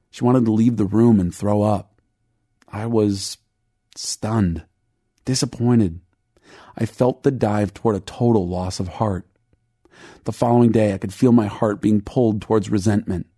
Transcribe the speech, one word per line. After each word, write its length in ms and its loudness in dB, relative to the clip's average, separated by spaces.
She 120 -8
wanted 220 2
to 60 2
leave 260 2
the 80 0
room 340 4
and 140 -2
throw 280 -2
up. 400 -4
I 200 -8
was 500 -2
stunned, 680 -4
disappointed. 760 0
I 80 -4
felt 380 -2
the 80 2
dive 420 -2
toward 220 -2
a 60 -6
total 460 0
loss 340 -6
of 80 -6
heart. 360 -4
The 80 -6
following 380 4
day, 220 2
I 40 -4
could 160 -10
feel 180 2
my 160 4
heart 340 -2
being 200 2
pulled 400 -2
towards 280 0
resentment. 580 -2